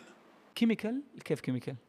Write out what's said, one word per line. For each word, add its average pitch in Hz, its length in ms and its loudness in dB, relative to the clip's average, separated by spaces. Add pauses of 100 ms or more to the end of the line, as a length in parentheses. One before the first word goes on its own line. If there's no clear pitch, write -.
(560)
كيميكال؟ 226 460 2 (240)
كيف 151 140 0
كيميكال؟ 127 360 -2 (140)